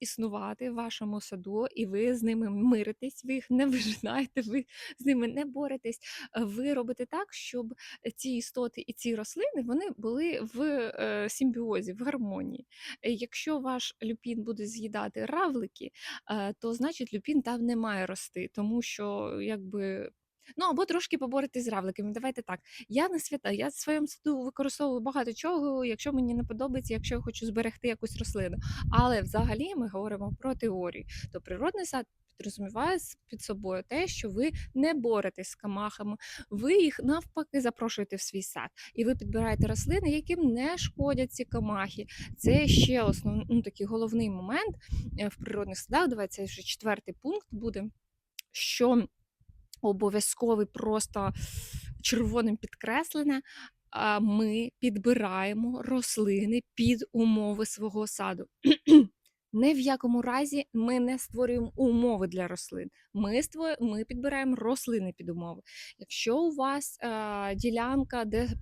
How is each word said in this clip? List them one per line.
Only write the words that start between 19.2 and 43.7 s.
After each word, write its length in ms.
якби, 680
ну, 100
або 180
трошки 340
поборотись 460
з 40
равликами, 440
давайте 300
так. 180
Я 200
не 120
свята, 300
я 180
в 60
своєму 320
саду 360
використовую 580
багато 320
чого, 520
якщо 280
мені 220
не 100
подобається, 500
якщо 200
я 60
хочу 260
зберегти 420
якусь 300
рослину. 380
Але 300
взагалі 540
ми 120
говоримо 500
про 160
теорію. 500
То 80
природний 460
сад 200
підрозуміває 600
с-, 200
під 160
собою 460
те, 180
що 240
ви 200
не 200
боретесь 540
з 60
комахами, 640
ви 240
їх 300
навпаки 560
запрошуєте 560
в 40
свій 220
сад. 260
І 100
ви 100
підбираєте 520
рослини, 440
яким 300
не 380
шкодять 540
ці 120
комахи. 600
Це 320
ще 340
основ-, 460
ну, 140
такий 240